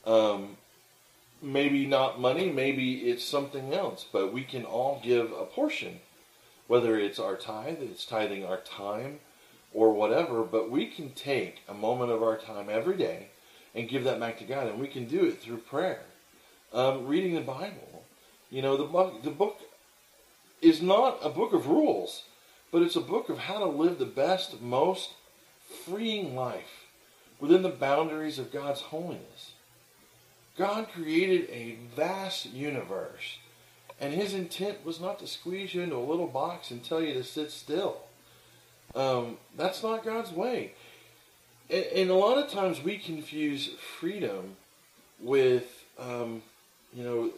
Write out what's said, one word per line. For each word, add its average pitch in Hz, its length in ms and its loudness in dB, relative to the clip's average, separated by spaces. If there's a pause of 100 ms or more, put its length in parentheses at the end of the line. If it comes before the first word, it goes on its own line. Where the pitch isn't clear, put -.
Um, 104 520 4 (840)
maybe 139 440 2
not 131 340 2
money, 151 300 2
maybe 127 600 0
it's 120 140 -2
something 135 500 -4
else, - 360 -4
but 95 220 0
we 131 120 -6
can 127 200 -8
all 127 400 -2
give 120 280 4
a - 140 -6
portion. 247 540 -4 (680)
Whether 117 300 4
it's 101 220 -2
our 95 160 -2
tithe, 131 460 -8
it's 101 240 -10
tithing 101 400 -2
our 92 120 -2
time, 110 640 -8 (540)
or 110 200 8
whatever, 113 500 2
but 113 260 0
we 160 160 0
can 143 260 -10
take 110 580 -4
a 101 40 -10
moment 120 380 0
of 113 100 2
our 110 160 2
time 104 320 -10
every 160 280 0
day - 300 -2 (460)
and 117 140 -6
give 123 160 -2
that 120 160 0
back 117 180 -4
to 110 60 -16
God, 123 240 -4
and 107 100 -4
we 139 100 -4
can 123 180 -8
do 170 180 2
it 131 180 2
through 113 180 -10
prayer, 156 420 -4 (720)
um, 131 340 2
reading 175 280 0
the 147 60 -2
Bible. 135 600 -10 (460)
You 131 120 -6
know, 135 140 4
the 143 80 0
bu-, 180 400 2
the 151 80 -2
book 208 300 0 (1000)
is 160 200 10
not 220 420 6
a 151 60 0
book 160 240 2
of 127 140 4
rules, 170 560 4 (460)
but 170 120 4
it's 170 160 4
a 151 40 2
book 175 280 -2
of 131 80 -4
how 196 220 -6
to 202 60 0
live 160 320 2
the 131 80 0
best, 160 560 0
most 143 520 2 (720)
freeing 202 500 -4
life 123 520 -8 (520)
within 165 220 8
the 185 80 0
boundaries 151 680 0
of 131 140 -8
God's 139 300 -4
holiness. 156 720 -10 (1040)
God 202 320 0
created 170 600 2
a 117 280 -10 (180)
vast 185 520 -2
universe, 120 920 -6 (640)
and 143 120 -4
his 190 200 -2
intent 190 520 -6
was 165 140 -8
not 185 200 -6
to - 80 -14
squeeze 185 460 -8
you 175 80 -2
into 170 140 -4
a 120 40 -2
little 156 280 0
box 165 440 -4
and 120 120 -12
tell 160 180 -2
you 151 120 -2
to 127 100 -2
sit 151 280 -6
still. - 500 -4 (920)
Um, 123 440 0 (180)
that's 185 260 -2
not 220 220 -2
God's 226 280 -4
way. 175 420 -4 (960)
And, - 160 2
and 185 240 2
a 185 60 6
lot 220 220 8
of 285 140 0
times 185 300 0
we 202 160 -2
confuse 151 720 -4 (300)
freedom 104 580 -4 (640)
with, 123 640 4 (120)
um, 120 440 -6 (520)
you 123 120 -10
know 117 320 -2